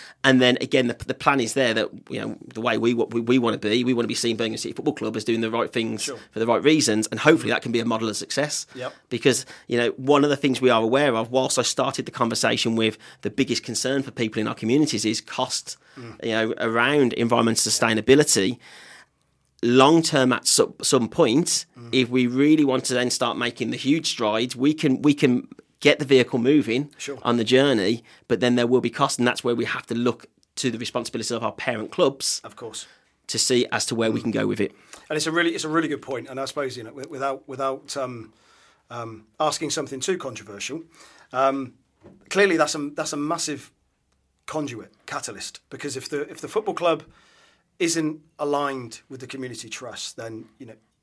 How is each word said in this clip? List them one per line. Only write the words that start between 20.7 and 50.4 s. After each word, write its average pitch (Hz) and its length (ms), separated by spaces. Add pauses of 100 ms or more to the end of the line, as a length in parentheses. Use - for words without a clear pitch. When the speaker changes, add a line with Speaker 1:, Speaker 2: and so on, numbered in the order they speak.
Speaker 1:
some 120 280
point, 151 560 (120)
Speaker 2:
Mm. 120 140
Speaker 1:
if 123 180
we 123 180
really 147 360
want 127 220
to 131 80
then 123 160
start 120 280
making 117 340
the 117 60
huge 151 300
strides, 113 480
we 135 180
can, 151 280
we 147 120
can 127 340 (340)
get 143 180
the 151 60
vehicle 127 340
moving 139 580
Speaker 2:
Sure. 139 260
Speaker 1:
on 120 140
the 117 60
journey, 120 600 (240)
but - 120
then 123 160
there 120 120
will 123 140
be 117 80
cost, - 300
and 120 80
that's - 160
where 120 120
we 113 100
have - 220
to 113 80
look 120 320 (280)
to 127 160
the 113 60
responsibility 113 580
of 113 80
our 107 80
parent 110 400
clubs - 520
Speaker 2:
Of 110 120
course. - 320 (400)
Speaker 1:
to - 100
see 123 340
as - 160
to 123 80
where 113 160
we 117 80
Speaker 2:
Mm. 117 40
Speaker 1:
can 117 80
go 107 160
with 104 140
it. - 120 (360)
Speaker 2:
And 151 80
it's 151 100
a 160 40
really, 170 220
it's - 120
a 156 40
really 160 180
good 139 140
point, 123 280
and 131 100
I 135 60
suppose, 131 320
you 120 60
know, 113 80
wi-, 135 180
without, 135 400
without, 135 480
um, 123 340 (580)
um, 113 360 (140)
asking 151 320
something 139 280
too 180 180
controversial, 127 640 (500)
um, 135 400 (560)
clearly 190 280
that's 151 180
a, 147 200
that's 156 180
a 151 40
massive 151 540 (760)
conduit, 120 440 (140)
catalyst, 127 640
because 135 260
if 127 140
the, 147 200
if - 120
the 135 60
football 208 260
club 170 300 (760)
isn't 160 400 (180)
aligned 143 720
with 131 120
the 127 60
community 123 420
trust, - 480
then, 113 280 (140)